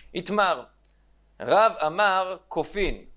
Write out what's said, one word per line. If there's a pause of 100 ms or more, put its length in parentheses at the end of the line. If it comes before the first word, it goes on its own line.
(140)
איתמר, (760)
רב (140)
אמר, (120)
"כופין". (120)